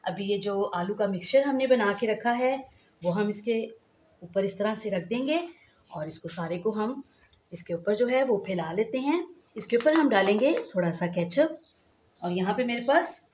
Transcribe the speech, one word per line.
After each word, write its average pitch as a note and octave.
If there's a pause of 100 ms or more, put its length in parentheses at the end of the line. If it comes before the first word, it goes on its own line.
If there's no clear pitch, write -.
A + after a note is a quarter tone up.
अभी F#3
ये G3+
जो G3
आलू F3+
का G#3
mixture G3
हमने C4
बना A#3
के G3+
रखा A3
है B3+ (340)
वो E3+
हम G#3
इसके A3+ (480)
ऊपर G3
इस G3
तरह G#3
से G#3+
रख F3+
देंगे C#4 (440)
और D#3
इसको -
सारे E3+
को G#3
हम A3+ (480)
इसके E3+
ऊपर F#3+
जो A#3+
है B3+
वो A3
फैला E3+
लेते G#3+
हैं। D4+ (280)
इसके A#3
ऊपर D4+
हम D#4
डालेंगे G#3+
थोड़ा F3
सा F3
ketchup C4 (600)
और F3
यहाँ F#3
पे B3
मेरे A#3+
पास D4